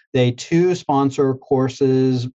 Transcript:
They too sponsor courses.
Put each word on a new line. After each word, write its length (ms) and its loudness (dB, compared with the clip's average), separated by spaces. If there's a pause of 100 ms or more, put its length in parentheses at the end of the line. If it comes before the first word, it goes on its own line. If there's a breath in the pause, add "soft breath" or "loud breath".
(140 soft breath)
They 160 2
too 440 0
sponsor 600 0
courses. 1000 0